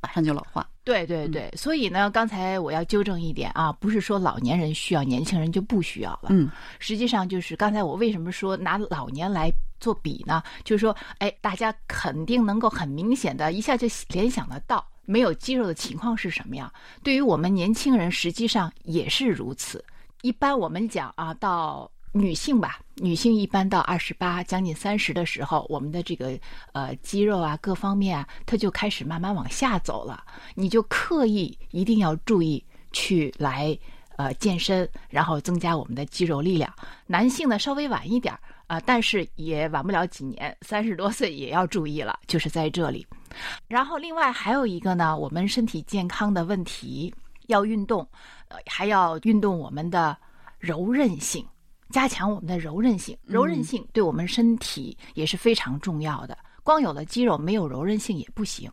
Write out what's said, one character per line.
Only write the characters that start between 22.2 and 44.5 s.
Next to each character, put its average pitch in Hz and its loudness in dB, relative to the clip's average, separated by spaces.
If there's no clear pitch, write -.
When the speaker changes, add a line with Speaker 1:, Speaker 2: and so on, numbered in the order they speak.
Speaker 2:
性 269 2
吧， - 2
女 180 2
性 233 6
一 208 4
般 190 4
到 190 4
二 175 2
十 - -6
八， 180 -2
将 185 0
近 170 0
三 202 0
十 185 0
的 175 0
时 - -4
候， 151 0
我 147 -2
们 143 -4
的 175 -2
这 175 -4
个， 127 -4
呃， 131 -4
肌 - -2
肉 208 4
啊， 156 -2
各 190 0
方 196 0
面 190 2
啊， 143 -6
它 240 2
就 202 2
开 - -2
始 - -6
慢 165 -4
慢 196 -2
往 131 -4
下 247 0
走 - -4
了。 - -10
你 190 0
就 226 6
刻 - 2
意 208 0
一 180 0
定 220 6
要 160 4
注 196 4
意 156 2
去 156 2
来， 143 0
呃， 135 -2
健 190 2
身， 180 2
然 147 2
后 160 0
增 175 0
加 170 2
我 131 -2
们 - -8
的 139 -4
肌 - -2
肉 151 2
力 180 2
量。 151 0
男 202 4
性 277 0
呢， 214 2
稍 277 -2
微 294 -2
晚 185 -4
一 240 2
点 - -4
儿， - -14
啊， 165 -2
但 247 2
是 202 0
也 156 -2
晚 147 -2
不 180 -2
了 180 2
几 - -10
年， - -8
三 214 -2
十 220 0
多 196 0
岁 214 -2
也 139 -8
要 175 2
注 165 -2
意 151 -4
了， 104 -6
就 170 2
是 151 -2
在 156 0
这 160 0
里。 131 -6
然 - 2
后 330 -6
另 320 -8
外 302 4
还 233 0